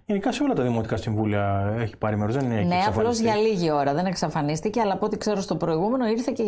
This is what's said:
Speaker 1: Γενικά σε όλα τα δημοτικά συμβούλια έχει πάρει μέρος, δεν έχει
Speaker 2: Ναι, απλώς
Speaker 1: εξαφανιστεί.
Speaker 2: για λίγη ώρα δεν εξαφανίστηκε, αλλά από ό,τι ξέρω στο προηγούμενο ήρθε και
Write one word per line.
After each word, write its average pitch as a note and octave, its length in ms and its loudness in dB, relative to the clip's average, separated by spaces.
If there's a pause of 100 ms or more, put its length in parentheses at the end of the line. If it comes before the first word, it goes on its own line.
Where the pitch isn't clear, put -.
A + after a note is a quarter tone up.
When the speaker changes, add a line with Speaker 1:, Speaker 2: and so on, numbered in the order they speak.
Speaker 1:
Γενικά G3+ 260 0
σε - 120 -2
όλα C#4 100 2
τα C3+ 100 0
δημοτικά A#2 340 0
συμβούλια G#2 800 0
έχει A2+ 180 -4
πάρει G#2+ 200 0
μέρος, G#2 180 0
δεν C3+ 160 0
έχει A#2 160 0
Speaker 2:
Ναι, F3 80 2
απλώς F#3 120 2
Speaker 1:
εξαφανιστεί. A3+ 360 0
Speaker 2:
για A3+ 120 2
λίγη G#3 360 2
ώρα C#3+ 220 2
δεν E3+ 120 0
εξαφανίστηκε, E3+ 760 -2
αλλά G3+ 120 2
από F#3 120 -2
ό,τι G#3 120 -2
ξέρω G3+ 240 0
στο F#3+ 140 -2
προηγούμενο E3+ 520 0
ήρθε A3+ 240 0
και A#3 160 -2